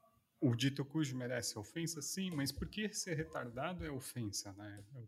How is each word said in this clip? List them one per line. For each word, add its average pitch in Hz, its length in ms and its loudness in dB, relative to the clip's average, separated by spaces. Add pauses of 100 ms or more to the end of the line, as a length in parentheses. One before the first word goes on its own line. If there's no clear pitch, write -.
(400)
o 123 140 8
dito 135 300 4
cujo 135 320 2
merece 123 420 0
ofensa, 165 420 -4
sim, 190 300 -2
mas 139 220 2
por 165 160 -4
que 208 240 -2
ser - 220 -2
retardado 147 720 -2
é 156 60 -2
ofensa, 117 640 -2
né? 104 320 -10 (240)